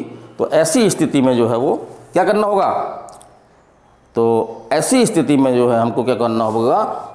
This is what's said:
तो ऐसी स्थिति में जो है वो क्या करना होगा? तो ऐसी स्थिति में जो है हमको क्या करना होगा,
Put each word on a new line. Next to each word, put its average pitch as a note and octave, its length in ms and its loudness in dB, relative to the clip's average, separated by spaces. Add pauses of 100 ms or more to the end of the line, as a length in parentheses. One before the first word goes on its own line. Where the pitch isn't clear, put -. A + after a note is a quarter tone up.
(400)
तो A#2+ 100 -2
ऐसी D#3+ 400 2
स्थिति C#3+ 320 0
में B2+ 160 2
जो A#2 100 2
है A#2 100 0
वो D3 180 0 (380)
क्या F3+ 100 2
करना G#3 240 0
होगा? F#3+ 240 0 (1400)
तो A2+ 400 0 (160)
ऐसी G#3+ 340 2
स्थिति D3 320 0
में C3 180 2
जो B2 160 4
है A#2 80 2
हमको A#2 240 -2
क्या B2 120 0
करना A2+ 280 -2
होगा, A#2+ 720 -2